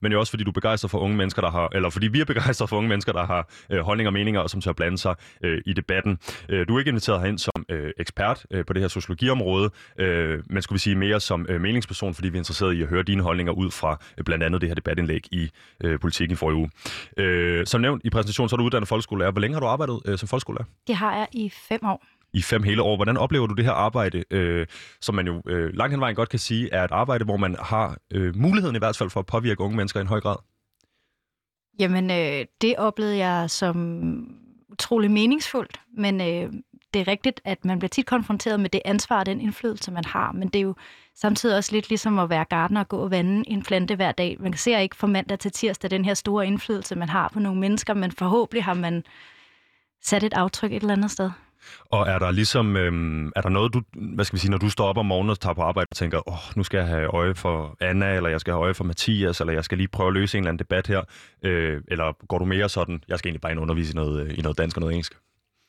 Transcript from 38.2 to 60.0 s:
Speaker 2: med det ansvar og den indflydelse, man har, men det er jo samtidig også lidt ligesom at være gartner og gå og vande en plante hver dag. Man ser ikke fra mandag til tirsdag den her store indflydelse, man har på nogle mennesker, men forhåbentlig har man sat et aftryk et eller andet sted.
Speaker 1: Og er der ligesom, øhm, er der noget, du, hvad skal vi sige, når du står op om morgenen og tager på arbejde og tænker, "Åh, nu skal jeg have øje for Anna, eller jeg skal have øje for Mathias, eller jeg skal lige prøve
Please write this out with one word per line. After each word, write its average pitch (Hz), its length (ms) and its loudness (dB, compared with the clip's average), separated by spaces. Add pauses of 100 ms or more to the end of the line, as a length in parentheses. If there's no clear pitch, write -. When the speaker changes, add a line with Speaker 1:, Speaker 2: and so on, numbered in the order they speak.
Speaker 2:
med 190 100 2
det 190 160 0
ansvar 202 340 2
og 190 60 0
den 196 160 -2
indflydelse, 214 500 -4
man 170 140 -2
har, - 260 -2
men 190 160 -4
det 202 120 0
er 196 40 2
jo 190 120 0 (400)
samtidig 214 420 2
også 202 140 0
lidt 208 180 -2
ligesom 214 300 2
at 170 100 2
være 165 160 2
gartner 180 340 2
og 196 80 0
gå 202 100 -4
og 190 140 -2
vande 190 380 2
en 202 140 -2
plante 185 320 2
hver 185 160 2
dag. 175 280 -2
Man 185 140 -4
ser 226 240 2
ikke 190 180 2
fra - 120 0
mandag 190 320 0
til 202 120 -4
tirsdag 196 400 -2
den 214 140 0
her 202 80 2
store 202 340 0
indflydelse, 196 480 -2
man 170 140 -4
har 175 240 2
på 214 60 -4
nogle 196 200 0
mennesker, 208 340 0
men 185 180 0
forhåbentlig 220 520 0
har 185 100 0
man 170 300 -2 (1000)
sat 202 200 2
et 214 100 0
aftryk 190 380 0
et 208 100 -4
eller 208 120 2
andet 202 180 2
sted. 190 200 -2 (540)
Speaker 1:
Og 101 220 2
er 92 120 2
der 90 120 2
ligesom, 104 460 4
øhm, 82 580 0
er 98 60 0
der 92 80 0
noget, 104 240 2
du, 123 80 2 (120)
hvad 101 320 -2
skal 98 120 -4
vi - 20 0
sige, 98 120 2
når 98 60 2
du 101 120 2
står 101 160 0
op 98 120 2
om 110 80 2
morgenen 98 240 2
og 101 100 0
tager 90 140 -2
på 82 80 -2
arbejde 87 300 2
og - 40 -12
tænker, 82 340 -2
"Åh, - 260 -8
nu 101 80 0
skal 98 140 -2
jeg 90 100 2
have 80 200 0
øje 87 280 0
for 80 460 -4
Anna, 95 340 2
eller 87 140 0
jeg 80 100 0
skal 87 140 -4
have 85 100 2
øje 92 100 2
for - 100 -4
Mathias, 90 560 0
eller 82 140 0
jeg 80 100 -2
skal 90 140 -4
lige 95 100 0
prøve 92 200 0